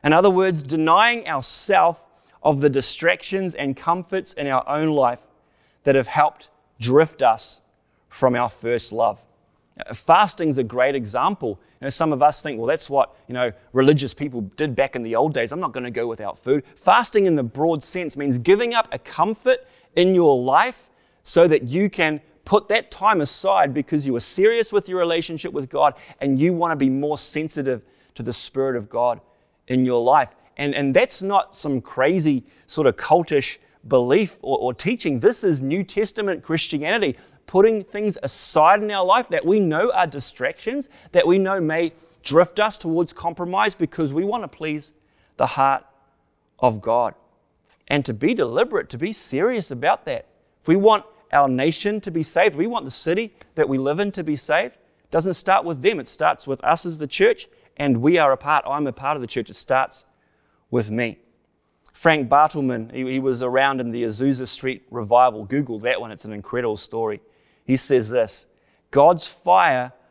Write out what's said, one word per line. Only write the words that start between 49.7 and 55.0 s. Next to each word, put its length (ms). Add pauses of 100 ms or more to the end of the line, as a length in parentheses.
about 340
that. 220 (320)
If 80
we 80
want 300 (260)
our 160
nation 540
to 100
be 100
saved, 340
we 120
want 160
the 80
city 420 (220)
that 120
we 100
live 220
in 120
to 140
be 100
saved, 400
it 360